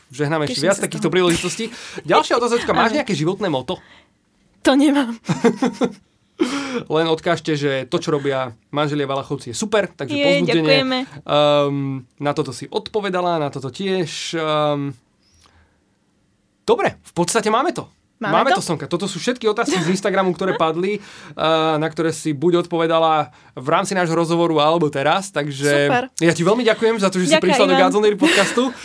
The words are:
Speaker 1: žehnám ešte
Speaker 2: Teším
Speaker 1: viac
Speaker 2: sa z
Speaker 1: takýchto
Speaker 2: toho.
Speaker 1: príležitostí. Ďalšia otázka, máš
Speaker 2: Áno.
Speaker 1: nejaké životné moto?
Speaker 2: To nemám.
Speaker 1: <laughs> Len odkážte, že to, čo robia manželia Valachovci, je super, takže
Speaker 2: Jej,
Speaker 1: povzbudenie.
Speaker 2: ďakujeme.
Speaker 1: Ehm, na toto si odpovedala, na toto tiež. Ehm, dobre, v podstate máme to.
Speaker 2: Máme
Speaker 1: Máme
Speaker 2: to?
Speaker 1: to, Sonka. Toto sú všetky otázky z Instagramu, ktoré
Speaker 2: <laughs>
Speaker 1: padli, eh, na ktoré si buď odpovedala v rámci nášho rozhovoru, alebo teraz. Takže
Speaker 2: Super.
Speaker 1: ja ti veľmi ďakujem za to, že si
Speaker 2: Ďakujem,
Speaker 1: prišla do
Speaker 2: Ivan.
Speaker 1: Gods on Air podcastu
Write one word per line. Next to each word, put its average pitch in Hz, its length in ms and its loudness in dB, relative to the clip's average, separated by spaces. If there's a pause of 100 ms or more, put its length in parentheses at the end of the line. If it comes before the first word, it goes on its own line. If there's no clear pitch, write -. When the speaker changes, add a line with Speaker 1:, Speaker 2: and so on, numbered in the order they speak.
Speaker 1:
žehnám 147 380 -2
ešte 254 80 -4
Speaker 2:
Teším 139 100 -2
Speaker 1:
viac 190 120 4
Speaker 2:
sa - 40 -10
z - 60 -2
Speaker 1:
takýchto 165 160 -6
Speaker 2:
toho. 190 160 0
Speaker 1:
príležitostí. 175 460 0 (400)
Ďalšia 254 340 2
otázka, 233 320 0
máš 196 240 2
Speaker 2:
Áno. - 20 -2
Speaker 1:
nejaké 285 160 -2
životné 185 360 -2
moto? 127 340 -6 (760)
Speaker 2:
To 285 120 4
nemám. 269 460 2
Speaker 1:
<laughs> - 80 -16 (1600)
Len 160 200 0
odkážte, 160 440 -2
že 139 320 -2
to, 175 140 -4
čo 170 160 -2
robia 135 400 -2 (160)
manželia 147 340 -2
Valachovci, 135 460 -6
je 110 60 -10
super, 214 340 0
takže 147 240 -8
Speaker 2:
Jej, 285 80 -2 (160)
Speaker 1:
povzbudenie. - 240 0
Speaker 2:
ďakujeme. 262 360 2 (260)
Speaker 1:
Ehm, 147 520 2 (400)
na 143 140 -2
toto 143 240 -4
si 135 160 -14
odpovedala, 175 720 -2
na 143 80 -4
toto 135 240 -10
tiež. 185 640 -4
Ehm, 147 560 -2 (1700)
dobre, 330 340 0
v - 160 -20
podstate 202 360 -2
máme 254 240 0
to. 123 160 -10 (300)
Speaker 2:
Máme 202 180 -2
Speaker 1:
Máme 247 140 2
Speaker 2:
to? 349 80 4
Speaker 1:
to, - 60 -4
Sonka. 143 220 -4
Toto 175 200 -4
sú 190 120 -8
všetky 240 280 -4
otázky 208 340 0
z 165 120 0
Instagramu, 190 380 0
ktoré 202 280 -2
Speaker 2:
<laughs> - 20 -4
Speaker 1:
padli, 170 340 0
eh, 202 80 -8 (680)
na 156 140 0
ktoré 160 240 -2
si 156 200 -6
buď 170 320 2
odpovedala 165 680 0 (220)
v 135 160 -8
rámci 190 260 0
nášho 175 180 0
rozhovoru, 165 480 2
alebo 156 280 4
teraz. 151 420 0
Takže 143 560 0
Speaker 2:
Super. 240 160 2 (100)
Speaker 1:
ja 165 180 2
ti 156 120 0
veľmi 214 220 2
ďakujem 220 340 2
za 196 100 0
to, 180 100 -2
že 185 60 0
si 285 80 2
Speaker 2:
Ďakujem, 320 160 4
Speaker 1:
prišla 247 160 4
do 185 80 4
Speaker 2:
Ivan. 269 120 4
Speaker 1:
Gods 190 120 2
on 214 80 4
Air 208 120 4
podcastu 247 460 2 (220)